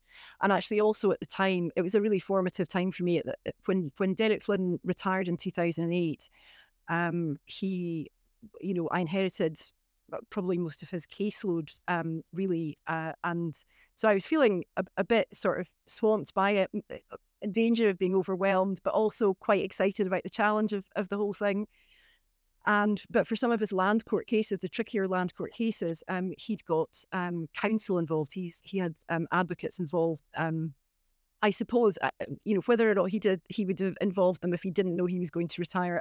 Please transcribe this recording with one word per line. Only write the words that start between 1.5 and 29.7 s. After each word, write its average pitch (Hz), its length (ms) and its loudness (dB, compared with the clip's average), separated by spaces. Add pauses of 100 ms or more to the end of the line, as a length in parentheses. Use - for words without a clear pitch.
it 185 80 2
was 185 140 2
a 208 40 4
really 202 200 2
formative 190 480 0
time 185 240 0
for - 100 -6
me. 175 160 2
At - 80 -4
the, - 80 -4 (320)
when, 185 300 0
when 190 180 0
Derek 220 300 0
Flynn 185 400 0
retired 190 420 -2
in 175 100 -2
two - 140 -6
thousand 170 340 0
and 170 100 0
eight, 170 360 -2 (580)
um, 165 580 0
he, 175 640 -6 (500)
you 190 140 -2
know, 170 140 -2
I 175 120 0
inherited 180 580 -2 (720)
probably 185 280 -2
most 165 260 -4
of - 60 -14
his 170 160 -8
caseload, 180 720 -4 (120)
um, 165 340 -2 (100)
really. 170 540 -4
Uh, 160 260 -4 (120)
and 170 320 -2 (400)
so - 100 2
I 214 80 8
was 196 120 0
feeling 240 380 4 (120)
a, 190 80 0 (120)
a 190 60 2
bit 220 300 2
sort - 280 0
of 180 60 -6 (200)
swamped 214 480 0
by 196 180 2
it, 196 220 2
m-, - 260 -8 (400)
in 208 120 -4
danger 226 360 4
of 185 100 0
being 185 160 2
overwhelmed, 190 720 2
but - 80 0
also 208 420 2
quite 196 300 2
excited 196 420 0
about 180 180 0
the 185 60 -8
challenge 214 440 2
of, 196 100 -4 (100)
of 196 140 -2
the 202 80 -4
whole 208 160 -2
thing. 202 340 -2 (1000)
And, 208 420 2
but - 180 2
for 226 100 -2
some 240 140 2
of 233 100 2
his 208 120 -2
land 196 320 2
court - 220 -2
cases, 214 340 0
the 185 80 -4
trickier 202 400 -2
land 185 260 -2
court - 180 -8
cases, 202 560 -4
um, 185 280 -4
he'd - 300 -6
got, 160 360 -2 (100)
um, 175 420 -4
counsel 208 440 0
involved. 156 360 -2
He's, 180 280 -10
he - 160 -6
had, 175 160 -2 (140)
um, 165 240 -2
advocates 175 460 -2